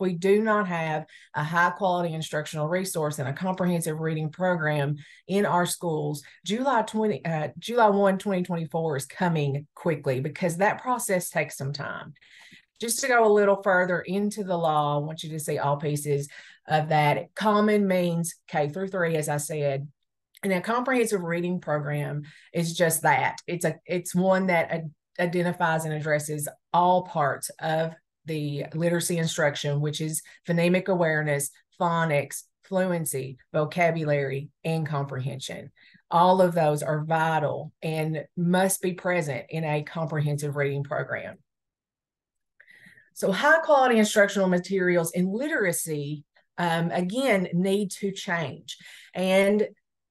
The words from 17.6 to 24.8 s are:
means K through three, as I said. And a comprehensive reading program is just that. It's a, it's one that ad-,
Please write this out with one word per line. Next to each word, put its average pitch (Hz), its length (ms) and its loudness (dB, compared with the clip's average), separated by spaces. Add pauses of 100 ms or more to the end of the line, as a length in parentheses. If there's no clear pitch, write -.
means 175 480 0 (140)
K 151 200 0
through 190 200 -6
three, 170 280 0
as 151 140 -2
I 147 80 0
said. 143 500 -4 (540)
And 196 100 0
a 180 80 0
comprehensive 233 640 0
reading 175 380 -2
program 147 640 -2 (300)
is 165 220 -2
just 165 280 2
that. 131 440 2
It's 170 180 -4
a, 156 120 0 (100)
it's 180 280 -4
one 190 320 4
that 170 240 2
ad-, 160 200 -6 (280)